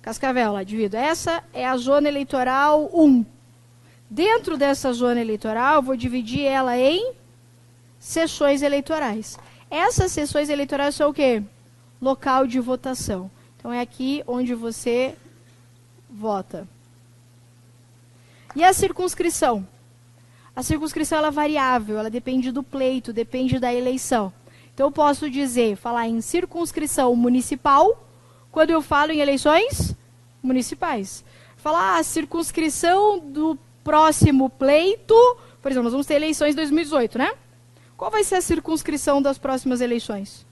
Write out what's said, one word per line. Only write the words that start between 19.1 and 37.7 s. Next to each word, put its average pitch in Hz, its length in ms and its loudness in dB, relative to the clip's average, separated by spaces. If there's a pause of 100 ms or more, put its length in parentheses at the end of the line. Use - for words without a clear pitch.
A 254 80 -8
circunscrição, 311 540 -2
ela 302 120 2
é - 20 0
variável, 262 680 0
ela 220 120 -6
depende 254 420 -4
do 269 100 -6
pleito, 262 500 -4
depende 247 460 -2
da 240 140 0
eleição. 247 580 -2 (440)
Então, 277 140 0
eu 285 40 -2
posso 294 380 2
dizer, 247 460 0
falar 233 300 -4
em 226 140 -2
circunscrição 311 960 -2
municipal, 254 880 2 (440)
quando 320 180 2
eu 320 140 2
falo 302 300 0
em 311 80 0
eleições 302 760 2 (480)
municipais. 254 840 -4 (320)
Falar, 349 420 0
ah, 320 40 0
circunscrição 339 1160 0
do 302 400 -4 (240)
próximo 302 680 4
pleito, 330 640 2 (480)
por 277 80 -4
exemplo, 254 140 -2
nós 233 80 -2
vamos 277 140 -2
ter 311 80 -2
eleições 302 380 2
em 269 40 0
dois 311 140 -2
mil 302 100 2
e 339 40 -2
dezoito, 277 320 0
né? 294 160 0 (640)